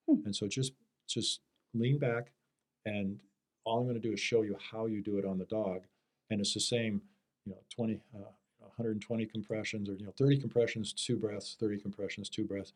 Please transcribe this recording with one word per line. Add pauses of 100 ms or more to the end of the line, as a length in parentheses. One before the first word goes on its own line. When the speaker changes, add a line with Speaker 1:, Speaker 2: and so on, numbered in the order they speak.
Speaker 1:
Hmm.
Speaker 2:
And
so
just, (340)
just (340)
lean
back, (540)
and (460)
all
I'm
gonna
do
is
show
you (140)
how
you
do
it
on
the
dog. (460)
And
it's
the
same, (440)
you
know, (100)
twenty, (160)
uh, (340)
a
hundred
and
twenty
compressions,
or,
you
know,
thirty
compressions,
two
breaths,
thirty
compressions,
two
breaths,